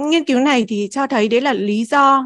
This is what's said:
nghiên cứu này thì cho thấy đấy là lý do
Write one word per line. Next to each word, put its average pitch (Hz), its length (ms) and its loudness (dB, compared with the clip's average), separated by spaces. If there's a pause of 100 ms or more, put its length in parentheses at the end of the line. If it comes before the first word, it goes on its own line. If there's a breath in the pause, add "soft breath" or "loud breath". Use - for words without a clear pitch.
(100)
nghiên 320 140 0
cứu 254 160 0
này 262 280 2
thì 208 220 -4
cho 277 160 -4
thấy 220 220 0
đấy 233 120 2
là 277 120 0
lý 208 320 -2
do 269 400 2